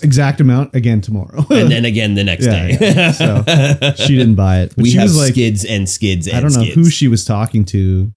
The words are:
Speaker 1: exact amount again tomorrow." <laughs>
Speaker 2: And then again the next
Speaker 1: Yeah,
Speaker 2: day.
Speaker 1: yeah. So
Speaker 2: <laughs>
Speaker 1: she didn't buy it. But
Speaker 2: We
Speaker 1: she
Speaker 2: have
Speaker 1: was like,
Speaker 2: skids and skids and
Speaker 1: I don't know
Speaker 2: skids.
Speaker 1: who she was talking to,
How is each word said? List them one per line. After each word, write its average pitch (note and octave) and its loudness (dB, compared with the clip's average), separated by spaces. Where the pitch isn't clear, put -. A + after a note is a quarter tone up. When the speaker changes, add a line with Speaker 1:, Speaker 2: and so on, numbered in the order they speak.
Speaker 1:
exact C#3+ 0
amount C3 0
again A2+ 0
tomorrow." G#2+ -6
<laughs> - -8
Speaker 2:
And B3+ 2
then A#2 0
again G#2+ -2
the G2+ 0
next F#2+ -2
Speaker 1:
Yeah, F2 0
Speaker 2:
day. C3 0
Speaker 1:
yeah. F3 2
So A2 -2
Speaker 2:
<laughs> G#2+ -6
Speaker 1:
she C#3 2
didn't A#2 4
buy F#2+ 2
it. - -6
But G#2+ 0
Speaker 2:
We A#2+ 2
Speaker 1:
she B2+ 2
Speaker 2:
have G3+ 2
Speaker 1:
was D#3+ 2
like, C3+ 2
Speaker 2:
skids A2 -2
and G2 -4
skids F#2 -4
and G2 -4
Speaker 1:
I A#2+ 0
don't D3 0
know A#2 0
Speaker 2:
skids. - -2
Speaker 1:
who E3+ 4
she C#3+ 0
was A2+ 0
talking G#2+ -2
to, F#2+ -2